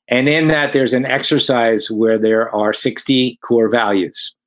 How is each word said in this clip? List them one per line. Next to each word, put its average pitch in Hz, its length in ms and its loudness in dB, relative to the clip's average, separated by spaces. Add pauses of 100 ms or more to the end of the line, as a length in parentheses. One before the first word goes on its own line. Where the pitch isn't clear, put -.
And 127 200 0
in 156 200 2
that, 147 240 0
there's 131 200 2
an 127 140 0
exercise 120 840 0
where 110 280 0
there 110 360 0
are 107 180 0
sixty 127 720 -2
core 113 260 2
values. 104 680 -2 (120)